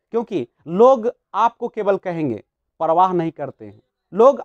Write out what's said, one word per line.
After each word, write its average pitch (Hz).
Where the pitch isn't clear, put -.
क्योंकि 214
लोग 226
आपको 233
केवल 202
कहेंगे, 156
परवाह 170
नहीं 165
करते 127
हैं। 104
लोग 240